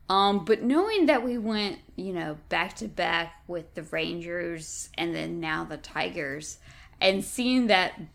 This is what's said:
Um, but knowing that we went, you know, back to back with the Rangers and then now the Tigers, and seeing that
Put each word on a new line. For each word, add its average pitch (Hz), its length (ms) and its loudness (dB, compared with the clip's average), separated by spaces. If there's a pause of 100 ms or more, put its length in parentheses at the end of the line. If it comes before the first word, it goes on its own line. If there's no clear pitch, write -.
Um, 196 360 4
but 220 180 4
knowing 349 440 4
that 262 160 6
we 247 140 -2
went, 208 420 -2 (180)
you 185 180 -6
know, 156 240 -4 (100)
back 175 280 -2
to 220 120 -8
back 170 460 -2 (120)
with 170 280 -8
the 170 80 -10
Rangers 170 1120 -6
and 170 180 -2
then 165 240 -6
now 160 260 -2
the 156 120 -10
Tigers, 156 840 -6 (420)
and 190 220 4
seeing 247 440 0
that 185 340 2 (140)